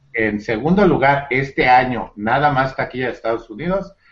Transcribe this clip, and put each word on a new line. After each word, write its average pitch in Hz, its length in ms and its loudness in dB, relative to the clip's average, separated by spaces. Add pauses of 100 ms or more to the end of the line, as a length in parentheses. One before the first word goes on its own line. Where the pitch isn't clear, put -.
(140)
En 107 260 0
segundo 160 460 2
lugar, 139 420 2
este 135 400 -2
año, 127 480 2
nada 131 340 0
más 135 260 0
taquilla 127 300 -4
de 117 60 -4
Estados 113 380 -6
Unidos, 180 440 -6 (180)